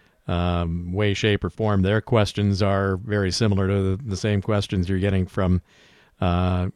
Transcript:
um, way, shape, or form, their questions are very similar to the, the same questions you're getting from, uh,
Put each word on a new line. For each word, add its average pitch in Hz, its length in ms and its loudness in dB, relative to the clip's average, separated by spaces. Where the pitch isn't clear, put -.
um, 87 640 -2
way, 101 220 0
shape, 104 280 0
or 90 60 -2
form, 104 320 0
their 101 220 2
questions 101 580 0
are 98 380 2
very 101 320 -2
similar 101 360 0
to 95 300 0
the, 139 80 -10
the 98 120 -6
same 104 260 0
questions 101 440 -2
you're 95 120 0
getting 95 260 2
from, 92 380 0
uh, 90 560 0